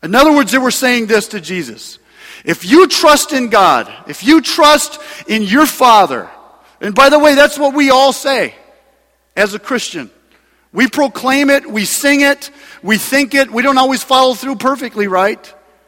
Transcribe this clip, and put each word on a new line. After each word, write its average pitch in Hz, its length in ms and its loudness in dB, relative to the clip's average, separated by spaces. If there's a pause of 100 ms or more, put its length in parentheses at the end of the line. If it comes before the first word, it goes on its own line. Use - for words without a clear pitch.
In 175 140 -4
other 302 160 4
words, 277 180 0
they 254 80 0
were 254 140 -2
saying 247 340 -2
this 208 220 0
to 208 120 -10
Jesus. 151 600 -12 (440)
"If 165 200 -6
you 285 240 6
trust - 440 2
in 254 180 -4
God, 170 380 2 (200)
if 147 160 -14
you 302 160 2
trust 294 580 0 (300)
in 214 160 -2
your 233 200 2
Father," 185 640 2 (520)
and 208 120 -8
by 262 160 4
the 294 120 4
way, 294 160 4
that's 294 200 2
what 277 160 -2
we 277 180 0
all 269 220 4
say 226 440 -4 (800)
as 202 180 -2
a 214 60 -10
Christian. 170 500 -8 (640)
We 233 160 0
proclaim 277 600 -2
it, 277 200 0
we 214 140 -6
sing 285 380 0
it, 277 280 -2 (320)
we 214 160 -2
think 269 340 -2
it. 269 200 0
We 233 100 -4
don't 269 160 0
always 262 240 0
follow 262 320 2
through 254 220 -10
perfectly, 240 500 -4
right? 196 480 -4 (340)